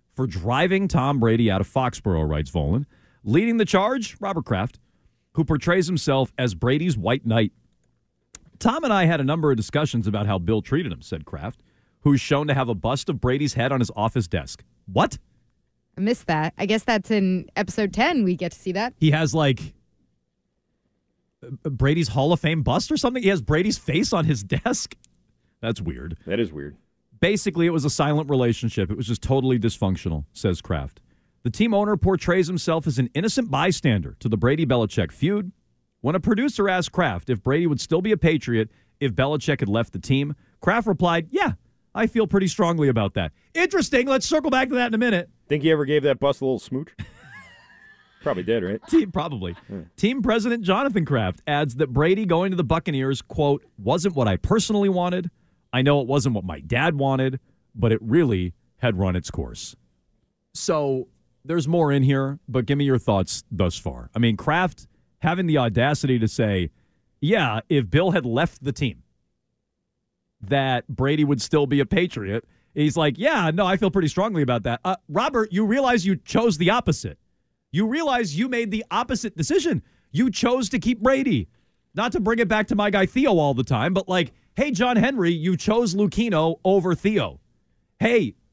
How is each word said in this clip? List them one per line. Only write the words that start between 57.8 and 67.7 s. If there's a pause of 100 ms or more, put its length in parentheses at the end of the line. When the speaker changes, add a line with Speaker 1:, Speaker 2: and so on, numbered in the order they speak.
Speaker 1:
it
really (240)
had
run
its
course." (800)
So (380)
there's
more
in
here, (100)
but
give
me
your
thoughts
thus
far.
I
mean,
Kraft (320)
having
the
audacity
to
say, (500)
"Yeah,
if